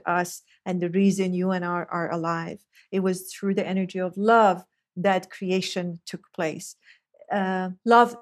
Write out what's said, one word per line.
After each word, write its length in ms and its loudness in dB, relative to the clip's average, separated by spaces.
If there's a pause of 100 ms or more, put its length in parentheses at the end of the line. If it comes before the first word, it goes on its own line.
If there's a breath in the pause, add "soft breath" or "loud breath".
us 360 -2 (240 soft breath)
and 140 -4
the 100 -2
reason 440 2
you 180 0
and 120 -2
I 200 -4
are 260 -4
alive. 480 -4 (320 soft breath)
It 100 -2
was 320 -2
through 220 -4
the 120 -2
energy 340 -4
of 160 -4
love 480 4 (320)
that 340 0
creation 720 -4
took 280 -14
place. 420 -6 (560 soft breath)
Uh, 400 -2 (140)
love 380 6